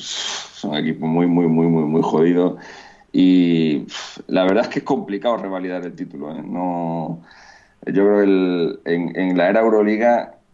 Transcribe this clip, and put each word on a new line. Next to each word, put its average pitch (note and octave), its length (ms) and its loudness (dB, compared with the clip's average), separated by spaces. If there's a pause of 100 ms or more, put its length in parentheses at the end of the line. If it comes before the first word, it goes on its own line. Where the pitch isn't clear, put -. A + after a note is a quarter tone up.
(540)
son - 220 -8
equipos D#2 320 -4
muy, E2+ 180 2
muy, F2 200 2
muy, E2 200 2
muy, D#2+ 180 2
muy D#2 180 0
jodidos. F2 520 2 (560)
Y, E2+ 720 4
pff, - 460 -14
la F#2 160 0
verdad F#2+ 220 2
es - 40 -8
que - 120 -8
es - 40 -8
complicado G#2+ 540 -2
revalidar F#2 460 -6
el E2 100 -12
título, D2+ 420 -12
¿eh? D2 80 -12
No, E2+ 800 -6 (640)
yo F#2+ 180 2
creo G#2 140 4
que G2+ 60 4
el, F2+ 600 2
en, E2+ 340 -2
en F2+ 200 0
la F2 100 4
era G#2 120 2
Euroliga, G#2+ 720 2 (200)